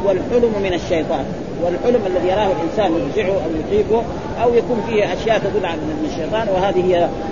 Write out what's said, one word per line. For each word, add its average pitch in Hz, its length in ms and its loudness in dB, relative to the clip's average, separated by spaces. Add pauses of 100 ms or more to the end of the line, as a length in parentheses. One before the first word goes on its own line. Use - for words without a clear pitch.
والحلم 202 580 2
من 185 120 0
الشيطان، 160 500 -2 (400)
والحلم 220 420 2
الذي 180 220 0
يراه 196 240 2
الإنسان 165 560 0
يفزعه 196 240 0
أو 165 180 -2 (100)
يخيفه 208 420 2 (400)
أو 240 120 4
يكون 220 340 2
فيه 214 160 2
أشياء 190 340 0
تدل 190 280 0
على 165 100 -4
من 156 360 -4
الشيطان، 208 360 -2
وهذه 185 460 2
هي 170 140 4 (240)